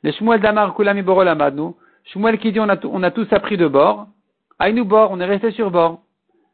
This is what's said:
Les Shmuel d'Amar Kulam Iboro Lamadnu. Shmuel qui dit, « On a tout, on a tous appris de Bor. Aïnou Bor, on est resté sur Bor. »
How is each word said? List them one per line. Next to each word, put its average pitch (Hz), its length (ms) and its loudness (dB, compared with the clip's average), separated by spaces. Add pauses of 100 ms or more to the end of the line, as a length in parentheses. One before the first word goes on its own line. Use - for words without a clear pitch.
Les 151 100 -2
Shmuel 220 280 2
d'Amar 208 340 0
Kulam 202 240 0
Iboro 185 260 2
Lamadnu. 151 480 -2 (320)
Shmuel 220 340 -2
qui 220 140 -2
dit, « 214 80 -2
On 214 80 0
a 196 80 2
tout, - 160 -10
on - 100 -4
a 175 80 0
tous 220 220 -6
appris 202 240 0
de 175 100 2
Bor. 175 400 2 (520)
Aïnou 220 260 0
Bor, 214 260 4
on 185 100 -6
est 180 60 -2
resté 202 240 -2
sur 202 200 -4
Bor. » 170 300 0 (520)